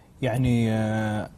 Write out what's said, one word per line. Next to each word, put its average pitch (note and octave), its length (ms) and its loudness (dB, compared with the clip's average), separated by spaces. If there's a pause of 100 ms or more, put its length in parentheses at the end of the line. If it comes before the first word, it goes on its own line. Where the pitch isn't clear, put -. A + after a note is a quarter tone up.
(220)
يعني، A#2+ 500 2
آه، A2 640 -2